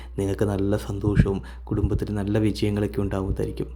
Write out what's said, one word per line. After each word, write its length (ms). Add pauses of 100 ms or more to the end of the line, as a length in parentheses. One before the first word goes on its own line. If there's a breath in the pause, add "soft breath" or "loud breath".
(180 loud breath)
നിങ്ങൾക്ക് 260
നല്ല 320
സന്തോഷവും 680 (220 loud breath)
കുടുംബത്തിൽ 500
നല്ല 240
വിജയങ്ങളൊക്കെ 600
ഉണ്ടാകുന്നതായിരിക്കും. 760